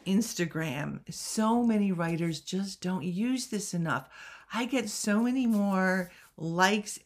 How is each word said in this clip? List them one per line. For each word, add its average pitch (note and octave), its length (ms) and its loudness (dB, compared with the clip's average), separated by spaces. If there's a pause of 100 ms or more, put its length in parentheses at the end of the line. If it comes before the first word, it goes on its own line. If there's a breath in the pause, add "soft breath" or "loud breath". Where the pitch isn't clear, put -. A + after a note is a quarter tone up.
Instagram. D#3+ 1000 -2
So A3 540 0
many G#3 300 2
writers E3 480 -2
just F#3+ 400 -6
don't F#3 240 -2
use A#3 420 -2
this G3 260 -6
enough. D#3 360 -2 (440 loud breath)
I A#3+ 120 -2
get A#3 260 -2
so G#3+ 320 2
many B3 240 2
more F#3+ 640 2 (260 loud breath)
likes F#3 680 2